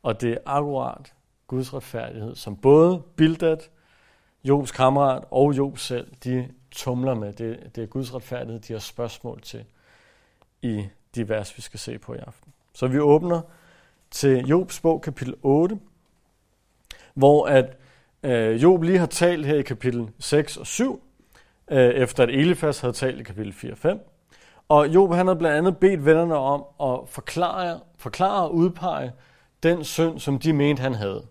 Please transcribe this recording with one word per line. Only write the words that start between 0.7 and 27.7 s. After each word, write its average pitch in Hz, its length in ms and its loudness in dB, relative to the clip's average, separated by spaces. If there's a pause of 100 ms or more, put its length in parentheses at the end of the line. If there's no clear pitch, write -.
Guds 127 280 -8
retfærdighed, 117 640 -12
som 104 200 -12
både 160 460 6 (140)
Bildad, 160 400 2 (880)
Jobs 135 260 0
kammerat 131 600 2
og 143 260 2
Job 139 220 -4
selv, - 340 -10 (120)
de 127 240 -4 (220)
tumler 127 440 -4
med. 104 180 -8
Det, 113 420 -12
det 120 80 -10
er 110 40 -8
Guds 127 280 -10
retfærdighed, 120 460 -12
de 117 120 -16
har 110 80 -10
spørgsmål - 600 -12
til 113 240 -18 (960)
i 107 240 -6 (280)
de 113 140 -6
vers, 107 280 -6
vi 113 60 -20
skal - 180 -18
se 117 180 -12
på - 160 -16
i - 40 -14
aften. - 340 -20 (220)
Så - 120 -4
vi 131 120 0
åbner 156 420 4 (680)
til 131 360 2
Jobs 180 340 0
bog, 160 220 0
kapitel 131 400 -10
otte, 165 380 0 (1300)
hvor 143 320 6
at, 131 300 2 (460)
øh, 117 400 0
Job 175 200 6
lige 180 160 2
har 170 80 2
talt 175 400 0
her 151 100 0
i 139 60 0
kapitel 120 560 -6
seks - 380 -2
og - 100 -16
syv, - 360 -4 (680)
øh, 131 220 6
efter 127 320 0
at 120 80 4
Elifas 147 500 0
havde 123 140 -4
talt 131 260 -6
i - 20 -16
kapitel 101 300 -12
fire - 200 -14
og - 60 -16
fem. 196 220 -2 (680)
Og 147 200 6
Job, 175 260 6
han 180 120 2
havde 185 120 2
blandt 156 200 2
andet 175 200 0
bedt 185 260 4
vennerne 160 300 4
om 143 300 0 (160)
at 127 280 -4
forklare, 175 720 -6 (160)